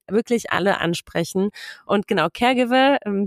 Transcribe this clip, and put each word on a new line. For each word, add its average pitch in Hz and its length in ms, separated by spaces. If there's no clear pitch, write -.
wirklich 226 440
alle 190 280
ansprechen. 170 720
Und - 220
genau, 170 260
Caregiver, 254 720
ähm, 202 220